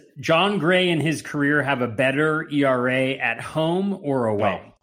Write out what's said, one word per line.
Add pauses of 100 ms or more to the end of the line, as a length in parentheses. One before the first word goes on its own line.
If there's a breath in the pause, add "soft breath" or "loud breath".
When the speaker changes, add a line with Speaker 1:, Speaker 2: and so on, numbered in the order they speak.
(200)
Speaker 1:
Jon
Gray
in
his
career
have
a
better
E
R
A
at
home
or
away?
Speaker 2:
No,